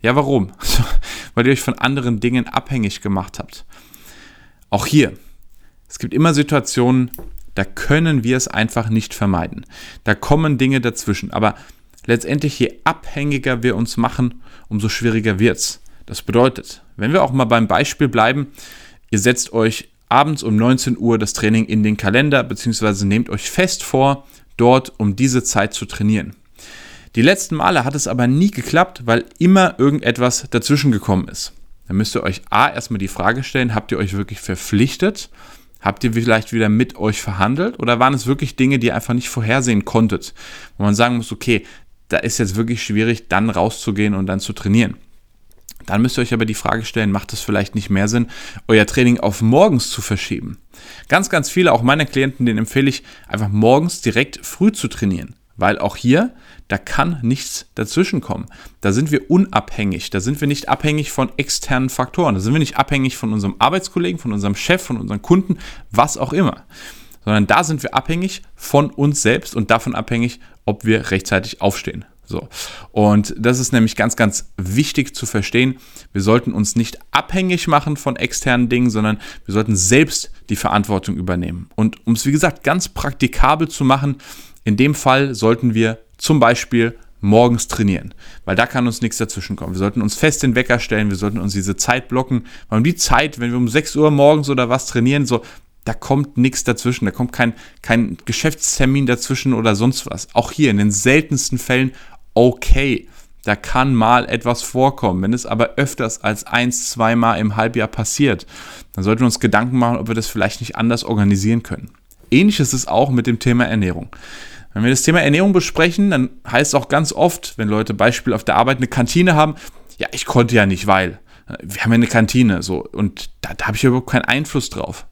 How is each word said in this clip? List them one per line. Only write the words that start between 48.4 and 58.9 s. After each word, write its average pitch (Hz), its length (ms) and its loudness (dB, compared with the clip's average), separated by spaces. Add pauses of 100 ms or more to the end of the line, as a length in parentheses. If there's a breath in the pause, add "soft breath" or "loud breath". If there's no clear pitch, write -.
euer 107 200 6
Training 123 340 2
auf 101 200 -2
morgens 131 500 4
zu - 120 -8
verschieben? - 560 -6 (500 loud breath)
Ganz, 185 220 2
ganz 156 180 0
viele, 180 240 4
auch 117 100 2
meine 139 240 2
Klienten, 135 380 -2
denen 113 160 2
empfehle 135 280 0
ich, 135 160 -6 (240 loud breath)
einfach 104 200 -4
morgens 123 520 4
direkt - 440 -2
früh 208 280 2
zu - 160 -6
trainieren. - 480 -4 (220)
Weil 98 200 2
auch - 180 -4
hier, 160 380 2 (340 soft breath)
da 202 80 -2
kann 165 460 -2
nichts - 520 -4
dazwischen 135 460 -2
kommen. - 260 -8 (360 loud breath)
Da 101 100 2